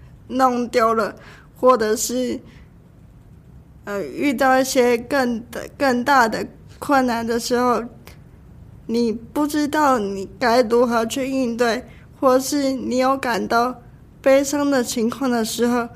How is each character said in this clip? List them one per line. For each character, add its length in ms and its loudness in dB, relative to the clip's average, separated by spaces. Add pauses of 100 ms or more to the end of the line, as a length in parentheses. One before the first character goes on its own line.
(280)
弄 400 0
丢 260 2
了， 200 -2 (420)
或 200 4
者 200 0
是， 420 -4 (1500)
呃， 180 -6
遇 300 -2
到 260 4
一 60 2
些 320 2
更 420 -2 (120)
的， 260 -12
更 280 0
大 240 4
的 180 -6 (320)
困 280 0
难 200 -4
的 140 -2
时 160 -2
候， 260 0 (1040)
你 260 0
不 340 -4
知 220 -2
道 300 2
你 300 -6 (100)
该 240 4
如 240 2
何 200 0
去 220 -4
应 280 -2
对， 260 0 (380)
或 180 4
是 340 -2
你 260 -4
有 180 2
感 320 -4
到 260 0 (460)
悲 240 4
伤 260 -2
的 140 2
情 240 -2
况 220 -4
的 140 -2
时 220 -2
候， 300 0